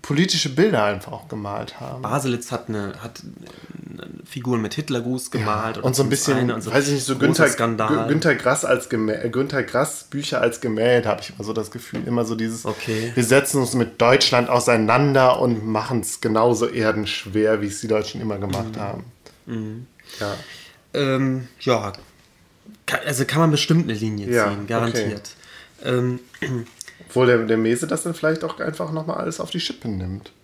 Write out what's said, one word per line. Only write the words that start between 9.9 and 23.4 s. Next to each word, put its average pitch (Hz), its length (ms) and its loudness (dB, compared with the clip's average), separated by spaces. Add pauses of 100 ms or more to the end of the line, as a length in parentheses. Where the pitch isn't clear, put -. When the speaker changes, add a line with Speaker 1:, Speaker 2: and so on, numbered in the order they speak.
Speaker 1:
Bücher 143 380 -4
als 117 200 0
Gemälde, 117 480 2
hab 101 120 0
ich - 140 -12
immer 113 80 -10
so 107 100 -6
das 107 180 -4
Gefühl, 120 340 -10
immer 120 180 0
so 113 120 -2
dieses, 113 300 -4
Speaker 2:
Okay. 110 500 -4
Speaker 1:
wir 127 80 4
setzen 135 380 4
uns 123 120 -2
mit 120 260 0
Deutschland 123 480 6
auseinander 127 920 4
und 113 260 2
machen's 110 560 -2
genauso 113 460 4
erdenschwer, 107 960 0
wie 104 60 -2
es 98 140 -8
die 117 60 -8
Deutschen 107 340 -2
immer 107 160 -4
gemacht 101 380 -4
Speaker 2:
Mhm. 110 40 -8
Speaker 1:
haben. 101 240 -8 (440)
Speaker 2:
Mhm. 113 400 -10 (320)
Speaker 1:
Ja. 101 160 -4 (580)
Speaker 2:
Ähm, 131 540 0 (140)
ja. 107 320 0 (920)
Ka-, - 220 -2
also 135 180 0
kann 143 140 -2
man 165 100 6